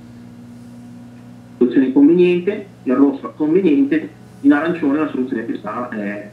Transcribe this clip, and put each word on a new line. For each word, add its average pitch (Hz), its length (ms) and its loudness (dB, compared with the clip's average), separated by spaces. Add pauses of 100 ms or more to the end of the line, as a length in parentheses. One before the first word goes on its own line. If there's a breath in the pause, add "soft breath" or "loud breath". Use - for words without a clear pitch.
(1600)
soluzione 131 360 2
conveniente, 175 720 4 (180)
in 127 120 -2
rosso 135 280 0
la - 60 -10
conveniente, 156 800 0 (320)
in 143 100 4
arancione 156 480 0
la 151 80 -2
soluzione 127 400 -6
che - 100 -6
sta, 117 320 -10
eh, 104 440 -10